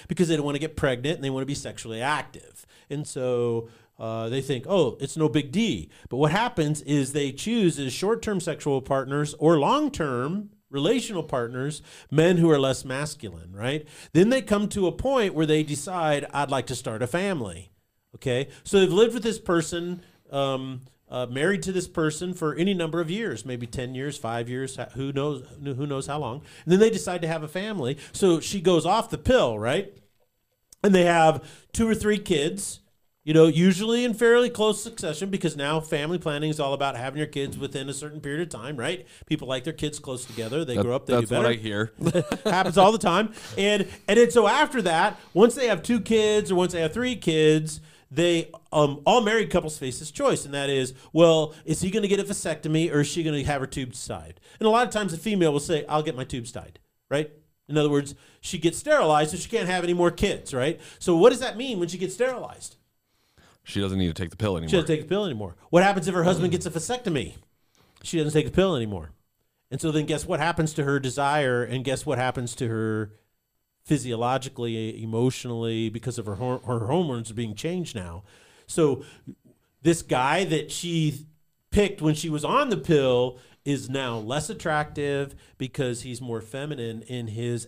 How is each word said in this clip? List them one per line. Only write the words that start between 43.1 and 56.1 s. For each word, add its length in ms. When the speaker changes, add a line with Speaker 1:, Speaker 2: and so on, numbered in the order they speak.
Speaker 1:
And, 280
and 100
then 140
so 160
after 360
that, 360
once 220
they 120
have 160
two 160
kids 500
or 60
once 160
they 80
have 140
three 240
kids, 640
they, 380
um, 320
all 160
married 300
couples 260
face 220
this 120
choice, 320
and 100
that 160
is, 240
well, 500
is 160
he 100
gonna 200
get 100
a 60
vasectomy 680
or 80
is 60
she 160
gonna 200
have 180
her 60
tubes 380
tied? 360
And 80
a 20
lot 160
of 60
times 220
the 40
female 360
will 80
say, 260
"I'll 160
get 140